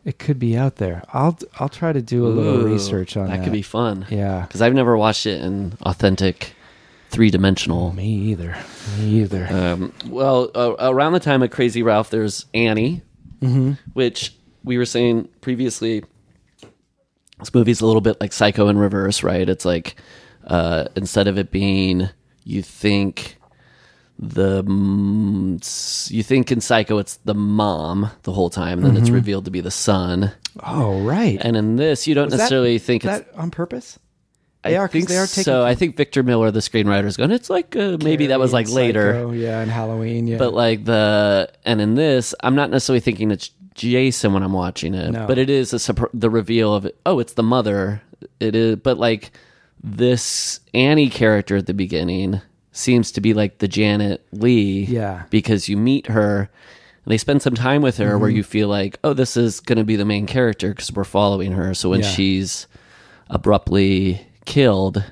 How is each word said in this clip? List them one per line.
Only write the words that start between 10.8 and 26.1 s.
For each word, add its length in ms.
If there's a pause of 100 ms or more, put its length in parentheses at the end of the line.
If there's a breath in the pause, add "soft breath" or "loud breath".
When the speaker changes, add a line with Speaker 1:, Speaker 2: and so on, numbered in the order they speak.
Speaker 2:
around 320
the 80
time 240
of 80
Crazy 300
Ralph, 280
there's 420
Annie, 500 (380)
Speaker 1:
Mm-hmm. 320 (200)
Speaker 2:
which 420 (300)
we 140
were 60
saying 440 (120)
previously, 600 (1400)
this 160
movie's 260
a 60
little 140
bit 200
like 120
Psycho 360
in 100
reverse, 440
right? 260
It's 160
like, 300 (520 loud breath)
uh, 400 (100)
instead 320
of 100
it 140
being, 560 (340)
you 200
think 760 (800 soft breath)
the, 460
mm, 960
s-, 500